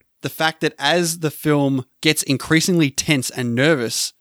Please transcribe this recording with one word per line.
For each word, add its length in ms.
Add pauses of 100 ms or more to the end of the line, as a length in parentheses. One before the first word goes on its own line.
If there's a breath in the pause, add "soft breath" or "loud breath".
(240)
The 60
fact 320
that 160
as 420
the 120
film 540 (160)
gets 220
increasingly 680
tense 380
and 260
nervous, 640